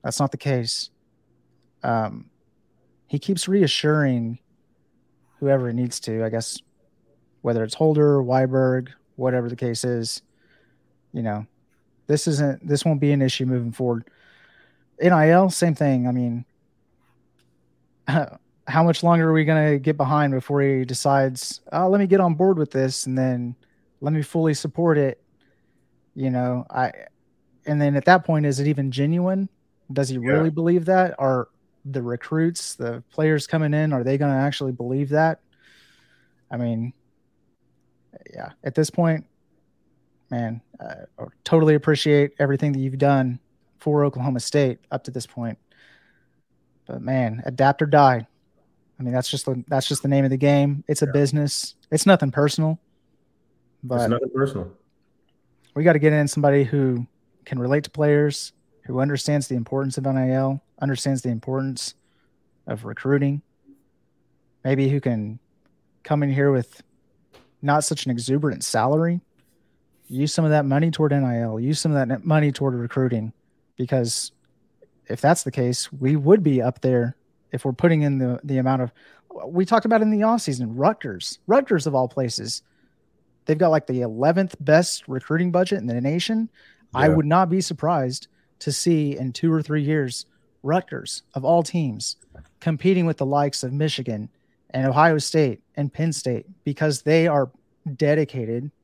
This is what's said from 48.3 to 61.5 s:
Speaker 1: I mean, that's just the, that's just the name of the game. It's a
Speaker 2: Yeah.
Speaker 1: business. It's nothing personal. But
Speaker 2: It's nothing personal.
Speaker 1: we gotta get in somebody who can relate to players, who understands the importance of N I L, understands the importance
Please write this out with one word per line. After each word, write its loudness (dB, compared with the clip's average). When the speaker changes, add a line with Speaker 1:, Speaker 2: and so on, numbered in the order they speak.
Speaker 1:
I -10
mean, -4
that's -2
just -6
the, -4
that's -2
just -4
the -2
name 2
of 2
the 0
game. 2
It's 0
a 2
Speaker 2:
Yeah. -6
Speaker 1:
business. 0
It's 0
nothing 6
personal. 0
But -2
Speaker 2:
It's 0
nothing -2
personal. -2
Speaker 1:
we 0
gotta 6
get 6
in 2
somebody 4
who 0
can -6
relate 0
to -18
players, 0
who -4
understands -2
the -6
importance -4
of -6
N -2
I 0
L, -2
understands -4
the -4
importance -6